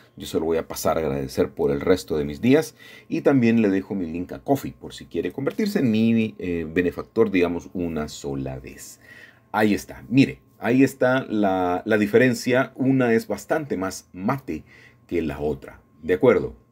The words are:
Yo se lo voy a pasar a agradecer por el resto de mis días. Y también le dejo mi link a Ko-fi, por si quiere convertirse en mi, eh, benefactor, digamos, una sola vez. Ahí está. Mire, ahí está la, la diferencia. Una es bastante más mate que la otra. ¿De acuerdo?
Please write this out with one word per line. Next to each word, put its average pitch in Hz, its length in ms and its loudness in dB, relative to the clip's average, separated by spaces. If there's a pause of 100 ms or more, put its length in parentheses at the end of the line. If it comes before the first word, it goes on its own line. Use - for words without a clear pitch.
(160)
Yo 78 100 -14
se 95 120 -4
lo 80 60 0
voy 82 140 0
a - 100 -6
pasar 80 300 -2
a - 20 0
agradecer 69 500 -2
por 71 200 -2
el 69 100 -2
resto 85 380 0
de 73 60 -2
mis 73 180 -8
días. 139 320 4 (340)
Y 160 140 -6
también 117 400 4
le 101 80 4
dejo 95 240 -2
mi 92 120 -4
link 85 260 -8
a 64 80 -10
Ko-fi, 131 320 -4
por - 200 -16
si - 140 -18
quiere 85 260 -4
convertirse 202 460 -4
en 123 120 2
mi, 110 480 2
eh, 85 300 -4
benefactor, 87 640 0
digamos, 87 420 0
una 82 360 -4
sola 67 500 -8
vez. - 420 -18 (500)
Ahí 107 220 4
está. - 380 -6
Mire, 127 300 4 (180)
ahí 127 260 2
está 131 400 2
la, 92 640 0
la 107 100 2
diferencia. 120 800 2
Una 131 380 2
es 113 120 0
bastante 135 520 -4
más 92 340 -6
mate 92 520 -6 (420)
que 85 160 -2
la 71 180 -6
otra. 73 400 -6 (220)
¿De 82 120 0
acuerdo? 90 400 4 (180)